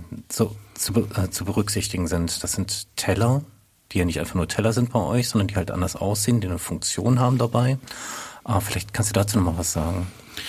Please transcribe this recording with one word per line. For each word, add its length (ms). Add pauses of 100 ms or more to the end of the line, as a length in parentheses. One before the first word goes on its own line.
(280)
zu, 280 (180)
zu 180
be-, 220
äh, 160
zu 140
berücksichtigen 640
sind. 340
Das 100
sind 440
Teller, 460 (500)
die 60
ja 60
nicht 140
einfach 160
nur 140
Teller 240
sind 180
bei 100
euch, 280
sondern 200
die 80
halt 140
anders 260
aussehen, 440
die 80
eine 100
Funktion 640
haben 180
dabei. 400 (680)
Aber 160
vielleicht 320
kannst 180
du 40
dazu 240
noch 140
mal 60
was 140
sagen. 340 (420)